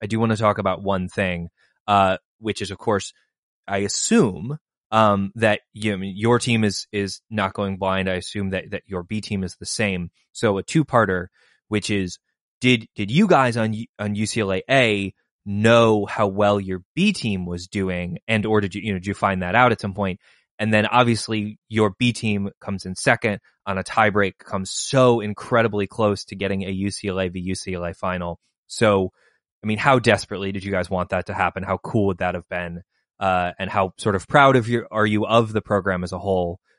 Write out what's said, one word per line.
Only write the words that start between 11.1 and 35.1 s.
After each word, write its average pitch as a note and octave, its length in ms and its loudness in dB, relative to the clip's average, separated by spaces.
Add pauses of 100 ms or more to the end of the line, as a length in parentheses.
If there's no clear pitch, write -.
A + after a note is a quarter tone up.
which G#2 220 -2
is, F#2+ 280 -4 (440)
did, B2 320 4
did G#2 160 -6
you F3+ 160 4
guys C3+ 320 4
on A2 160 0
U-, A2+ 120 -8 (120)
on G#2 160 -4
U G#2+ 100 -2
C A2 160 -2
L G2 120 0
A F#2 180 -2
A G#2+ 420 2 (320)
know A2 640 4
how G#2 220 0
well G2+ 320 2
your F#2 220 -6 (120)
B G3+ 180 2
team G2 320 -4
was F2 220 -8
doing, F2+ 520 -4 (100)
and A2+ 180 0
or G#2+ 140 2
did F#2+ 140 -2
you, G2 80 -8
you G#2+ 100 -4
know, F#2+ 60 -2
did F2+ 80 -12
you G2 80 -2
find G2 280 0
that F2+ 120 -2
out A#2+ 180 6
at G2+ 80 -4
some G2+ 120 -6
point? F#2+ 280 -4 (380)
And G#2+ 140 -2
then G#2+ 140 4
obviously A2 720 0 (100)
your G#2+ 300 2
B B2 140 2
team G2+ 380 -2 (100)
comes G2 260 -8
in F#2 80 -8
second A2+ 460 0 (260)
on F#2+ 120 -4
a F#2 40 -2
tie A2 280 2
break, G2 280 0
comes F#2+ 320 -8
so B2+ 480 2
incredibly G#2 680 -2
close G#2 380 -2
to G2 100 -12
getting G2 260 -2
a F#2 80 -6
U G2 200 -2
C - 180 -8
L F#2 100 -2
A F#2+ 100 0
v F2+ 120 -8
U F#2 160 -4
C - 180 -8
L F2 100 -6
A F2 100 -6
final. F2+ 440 -6 (300)
So, G2 420 2 (540)
I - 20 -8
mean, G#2+ 120 -2
how C3+ 200 4
desperately G2 540 0
did G2 100 -8
you G2+ 80 -6
guys F2+ 180 -2
want F2+ 200 -2
that F2+ 180 -2
to F#2+ 80 -8
happen? F#2 300 -2
How F#2 140 -2
cool G#2 300 0
would F2+ 100 -2
that F2+ 160 -2
have F2 140 -10
been? F2 340 -8 (360)
Uh, F2+ 400 0
and F#2 120 -6
how G2 280 0
sort G#2 160 0
of F#2 140 -6
proud C#3 260 6
of A2+ 140 2
your, A#2 220 -2
are G#2+ 160 0
you G#2+ 200 0